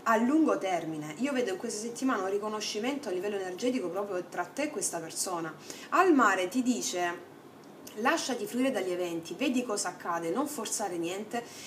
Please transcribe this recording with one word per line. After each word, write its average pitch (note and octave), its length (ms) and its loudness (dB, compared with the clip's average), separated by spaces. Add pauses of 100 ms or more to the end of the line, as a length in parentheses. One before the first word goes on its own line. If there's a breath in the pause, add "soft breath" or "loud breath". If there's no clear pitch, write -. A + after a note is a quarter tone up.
a A3+ 120 6
lungo A#3+ 420 6
termine. D#3+ 600 -2
Io C#4 140 0
vedo A#3+ 180 0
in F#3 80 -2
questa G#3 220 -6
settimana A#3 440 0
un F#3+ 60 0
riconoscimento G#3+ 800 -2
a F#3 40 -2
livello G3+ 240 -2
energetico F#3+ 520 -2
proprio F#3 360 -4
tra F3+ 200 -4
te C#4 200 -4
e D4+ 60 -4
questa F3+ 280 -4
persona. E3 560 -4 (360 loud breath)
Al F4+ 220 6
mare G3 360 6
ti B3 140 0
dice: F3+ 680 0 (680)
"Lasciati A#3 500 0
fluire C4 240 2
dagli F#3 200 -2
eventi, F3 440 -4
vedi B3 300 2
cosa G3+ 240 -2
accade, E3+ 420 -2
non C4+ 180 0
forzare G#3 480 -4
niente G3 480 -4 (220 loud breath)